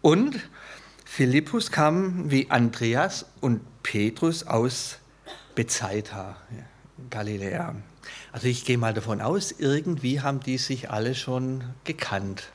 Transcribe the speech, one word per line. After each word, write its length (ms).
Und 400
Philippus 680
kam 600
wie 200
Andreas 760
und 200
Petrus 640
aus 520
Bethsaida, 840
Galiläa. 640
Also 160
ich 160
gehe 140
mal 160
davon 260
aus, 320
irgendwie 680
haben 180
die 160
sich 340
alle 240
schon 500
gekannt. 600